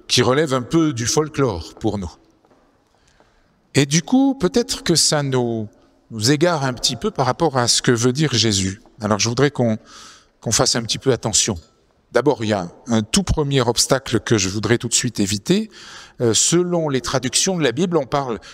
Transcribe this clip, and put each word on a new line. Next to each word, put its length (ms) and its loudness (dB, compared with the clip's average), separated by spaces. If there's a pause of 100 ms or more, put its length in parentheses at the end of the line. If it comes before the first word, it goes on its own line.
qui 140 2
relève 320 2
un 80 0
peu 320 0
du 100 -6
folklore 680 -2
pour 240 -4
nous. 120 -8 (1600)
Et 100 4
du 160 0
coup, 340 2
peut-être 480 -2
que 120 0
ça 280 0
nous, 460 -2 (420)
nous 200 0
égare 340 2
un 80 -2
petit 240 -4
peu 140 -4
par 160 -2
rapport 320 0
à 80 2
ce 160 0
que 80 2
veut 220 2
dire 200 0
Jésus. 480 0 (200)
Alors, 180 0
je 100 -2
voudrais 220 2
qu'on, 260 0 (640)
qu'on 120 -6
fasse 240 2
un 60 -4
petit 160 -6
peu 140 0
attention. 460 0 (540)
D'abord, 320 2
il 60 0
y 40 4
a 160 -2 (160)
un 160 2
tout 220 0
premier 360 0
obstacle 600 0
que 180 2
je 100 0
voudrais 300 0
tout 100 -6
de 60 -4
suite 240 -2
éviter. 520 0 (500)
Euh, 120 2
selon 560 0
les 120 -2
traductions 580 -2
de 60 0
la 80 4
Bible, 260 0
on 80 -2
parle 320 -4 (160)